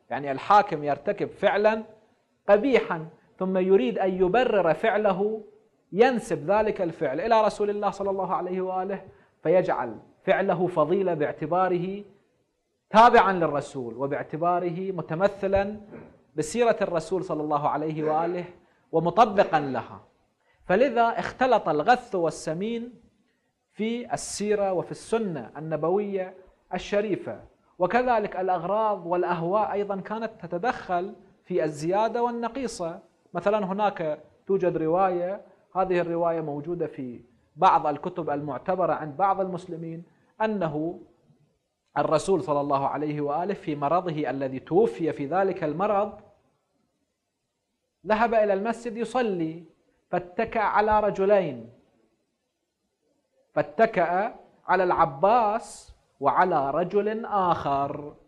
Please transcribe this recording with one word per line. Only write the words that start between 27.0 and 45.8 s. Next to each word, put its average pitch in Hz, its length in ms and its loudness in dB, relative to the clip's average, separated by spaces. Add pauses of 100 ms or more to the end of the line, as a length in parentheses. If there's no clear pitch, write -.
وكذلك 214 560 0
الأغراض 190 720 -2
والأهواء 175 640 0
أيضًا 196 300 -4
كانت 220 300 -8 (100)
تتدخل 185 720 -4 (300)
في 175 180 0
الزيادة 190 600 0
والنقيصة. 233 760 -6 (340)
مثلًا 202 320 0
هناك 196 540 -2 (280)
توجد 175 300 2
رواية، 175 640 0 (340)
هذه 185 240 2
الرواية 170 420 0
موجودة 151 460 -6
في 123 340 -10 (340)
بعض 160 320 4
الكتب 151 420 -4
المعتبرة 147 640 -2
عند 143 240 -8
بعض 196 240 0
المسلمين، 170 600 -8 (380)
أنه 170 580 -2 (960)
الرسول 151 460 2
صلى 143 180 0
الله 139 260 0
عليه 147 340 -4
وآله 156 320 -2
في 156 220 -6
مرضه 151 540 -2
الذي 135 300 -4
توفي 165 520 0
في 143 140 -6
ذلك 180 380 -2
المرض 202 500 -2 (1900)